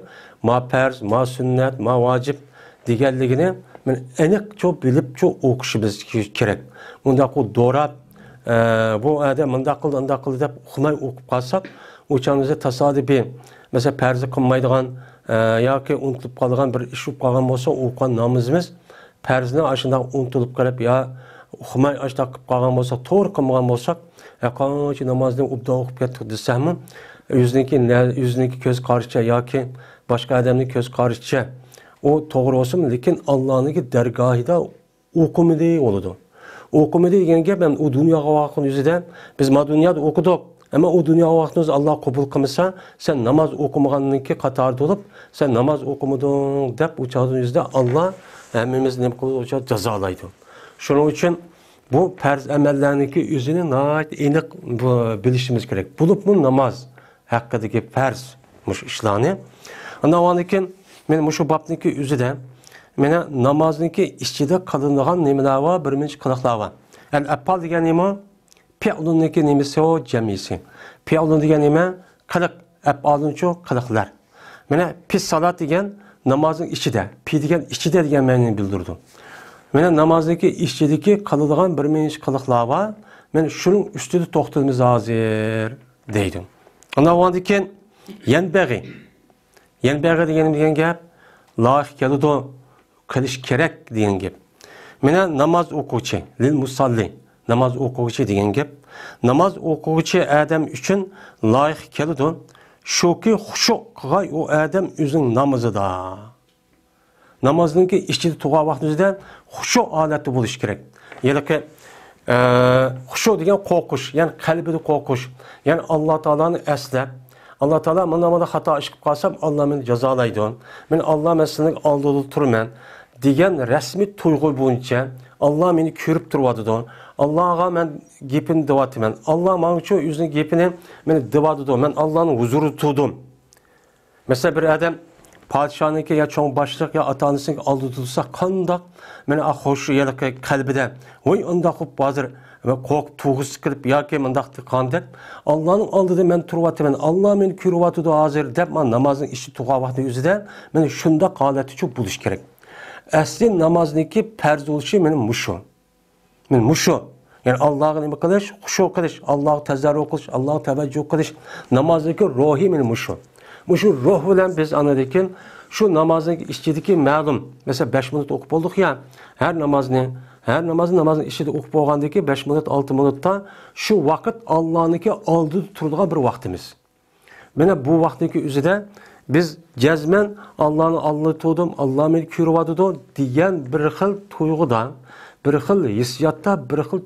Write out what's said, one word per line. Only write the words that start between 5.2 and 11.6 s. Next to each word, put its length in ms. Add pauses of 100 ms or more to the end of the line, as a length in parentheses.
o'qishimiz 600
ke-, 280
kerak. 260 (460)
Bundaq 320
u 180
do'rab, 360 (560)
e, 80 (480)
bu 160
odam 320
mundaq 320
qildi, 140
undaq 280
qildi 160
deb 140 (120)
uqmay 280
o'qib 360
qolsak, 380 (420)